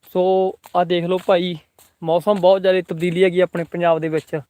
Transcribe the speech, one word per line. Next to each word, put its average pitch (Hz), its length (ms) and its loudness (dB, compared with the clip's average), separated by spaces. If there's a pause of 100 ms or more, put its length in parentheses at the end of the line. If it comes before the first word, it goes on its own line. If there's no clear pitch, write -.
(160)
ਸੋ 180 80 0 (520)
ਆਹ 180 100 2
ਦੇਖ 175 200 -2
ਲਓ 185 200 -2
ਭਾਈ, 180 300 0 (460)
ਮੌਸਮ 175 400 0
ਬਹੁਤ 190 200 4
ਜ਼ਿਆਦਾ 185 220 2
ਤਬਦੀਲੀ 175 400 -2
ਹੈਗੀ 180 160 4
ਆਪਣੇ 175 260 -2
ਪੰਜਾਬ 170 340 0
ਦੇ 160 100 -4
ਵਿੱਚ। 156 300 -4 (100)